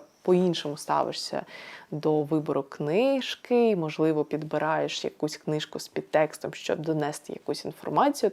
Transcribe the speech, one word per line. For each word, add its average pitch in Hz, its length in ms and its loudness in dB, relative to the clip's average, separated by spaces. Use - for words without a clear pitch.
по-іншому 175 560 2
ставишся - 640 -2
до 156 300 2
вибору 147 420 0
книжки, 240 1040 2
і, 208 60 4
можливо, 156 480 2
підбираєш 151 800 -2
якусь - 340 -4
книжку 151 420 -4
з - 80 -12
підтекстом, - 680 0
щоб - 260 -4
донести 151 540 -2
якусь - 320 -8
інформацію. 220 680 0